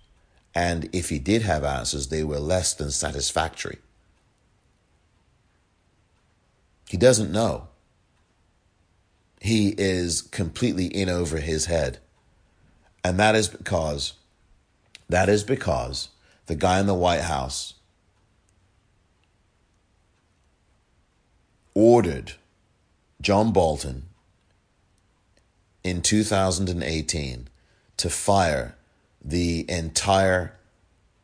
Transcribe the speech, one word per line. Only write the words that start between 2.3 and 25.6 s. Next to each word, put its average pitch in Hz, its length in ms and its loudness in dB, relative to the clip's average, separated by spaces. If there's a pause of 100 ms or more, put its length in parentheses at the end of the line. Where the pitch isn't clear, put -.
less 85 360 -2
than 71 160 -6
satisfactory. 76 880 -6 (3000)
He 90 100 -4
doesn't 110 340 6
know. 104 360 -2 (1700)
He 104 380 2
is 90 460 0
completely 92 640 -2
in 95 220 -2
over 85 300 -2
his 78 280 -2
head. 78 320 -2 (1040)
And 90 160 0
that 110 160 6
is 107 120 2
because, 78 640 -4 (960)
that 92 200 2
is 104 160 4
because 67 640 -2 (380)
the 82 100 -4
guy 92 240 2
in 101 60 2
the 98 80 2
White 87 260 2
House 69 540 -6 (4000)
ordered 104 580 6 (880)
John 104 320 2
Bolton 73 520 0 (1800)